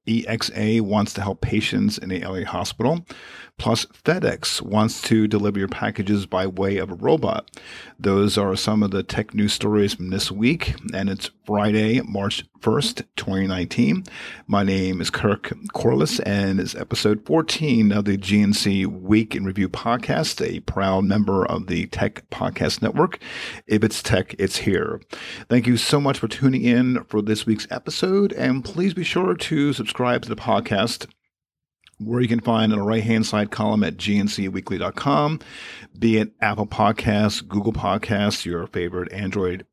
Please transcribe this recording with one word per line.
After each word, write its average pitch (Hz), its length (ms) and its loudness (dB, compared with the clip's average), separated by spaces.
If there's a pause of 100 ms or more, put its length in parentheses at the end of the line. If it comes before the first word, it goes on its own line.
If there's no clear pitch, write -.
E 113 220 0
X 110 280 -4
A 107 260 2
wants 104 320 2
to 95 80 -6
help 95 200 -4
patients 104 560 0
in 92 140 -8
a 90 100 -4
L 95 140 -6
A 90 80 -6
hospital. 123 600 -2 (560)
Plus, - 280 0
FedEx - 720 -2
wants 107 400 0
to 110 260 4
deliver 104 300 0
your 95 100 0
packages 104 600 -2
by 95 180 0
way 95 320 0
of 92 140 -4
a 87 40 -8
robot. 135 540 0 (480)
Those 101 400 4
are 98 180 2
some 107 280 2
of 98 80 2
the 95 100 0
tech - 320 -4
news 104 180 2
stories 104 440 2
from 92 160 -8
this 95 200 -4
week, 117 440 0 (180)
and 98 160 -2
it's - 220 -6 (120)
Friday, 107 580 2
March 101 440 -4 (160)
first, 123 400 0 (140)
twenty 95 320 -2
nineteen. 95 560 0 (420)
My 101 160 2
name 95 400 0
is - 80 -2
Kirk - 420 0 (220)
Corliss, 127 460 2
and 98 400 0
it's - 160 -4
episode - 500 0
fourteen 147 680 2
of 101 140 0
the 101 100 2
G 98 280 4
N 101 100 4
C 98 320 0
Week 95 500 2
in 98 80 -4
Review 95 260 -2
podcast, 127 760 -2
a - 160 -4
proud 95 440 0
member 98 380 4
of 90 220 -2
the 87 220 -2
Tech - 420 -4
Podcast - 540 -2
Network. 151 360 0 (460)
If 107 180 2
it's 107 200 -2
tech, - 340 0
it's 95 200 0
here. - 440 0 (480)
Thank 117 160 4
you 123 120 4
so 143 220 2
much 139 200 0
for 117 80 -2
tuning 131 360 2
in 123 420 4
for 107 180 0
this 107 240 0
week's 107 240 0
episode, 196 640 0
and 131 300 0
please 170 300 0
be 180 100 -4
sure 180 300 0
to 147 400 0
subscribe 120 480 0
to 113 80 -12
the 110 60 -4
podcast 101 720 0 (920)
where 113 220 0
you 123 60 4
can 117 120 2
find 113 320 4
on 107 60 2
the 101 80 0
right-hand 110 400 2
side 104 240 0
column 107 340 2
at 80 140 -2
G 101 220 2
N 101 80 2
C 101 200 -2
weekly 95 300 -4
dot 90 180 -4
com, 147 440 0 (580)
be 110 200 4
it 107 140 0 (100)
Apple 104 260 0
Podcasts, 107 800 2
Google 104 280 0
Podcasts, 101 720 0
your 87 220 -4
favorite 90 440 -4
Android 95 600 -4